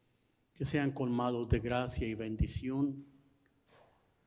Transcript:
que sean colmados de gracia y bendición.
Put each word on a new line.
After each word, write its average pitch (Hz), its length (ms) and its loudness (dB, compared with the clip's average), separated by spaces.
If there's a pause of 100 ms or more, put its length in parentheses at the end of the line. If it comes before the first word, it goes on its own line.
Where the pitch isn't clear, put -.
(540)
que 135 100 -4
sean 139 280 2
colmados 120 580 0
de 117 100 4
gracia 120 480 -2
y 110 60 -2
bendición. 127 920 -2 (1200)